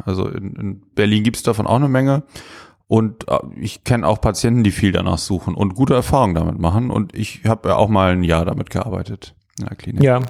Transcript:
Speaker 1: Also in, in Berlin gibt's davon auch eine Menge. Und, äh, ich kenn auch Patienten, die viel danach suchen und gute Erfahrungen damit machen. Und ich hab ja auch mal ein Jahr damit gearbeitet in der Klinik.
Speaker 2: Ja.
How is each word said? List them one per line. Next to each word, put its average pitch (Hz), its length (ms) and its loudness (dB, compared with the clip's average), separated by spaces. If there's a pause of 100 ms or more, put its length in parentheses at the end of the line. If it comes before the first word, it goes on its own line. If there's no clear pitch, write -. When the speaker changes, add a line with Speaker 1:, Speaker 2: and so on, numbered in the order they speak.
Speaker 1:
Also 95 220 -2
in, 98 280 -10
in 98 260 -8 (120)
Berlin 107 300 2
gibt's 117 180 0
davon 107 240 0
auch 113 120 2
eine 139 120 2
Menge. 135 320 2 (680)
Und, 110 400 0
äh, 65 120 2 (200)
ich - 240 -8
kenn 120 200 0
auch 101 180 0
Patienten, 117 420 2
die 101 80 4
viel 98 200 0
danach 90 260 0
suchen 90 380 -4
und 98 180 -2
gute 135 220 2
Erfahrungen 123 400 2
damit 82 240 -2
machen. 107 320 0
Und 101 240 -4
ich - 320 -8
hab 110 180 0
ja 98 120 2
auch 104 120 2
mal 95 220 4
ein 90 120 0
Jahr 82 220 2
damit - 240 -6
gearbeitet 92 640 -8 (260)
in 92 60 -8
der - 100 -10
Klinik. - 280 0
Speaker 2:
Ja. 123 160 4 (100)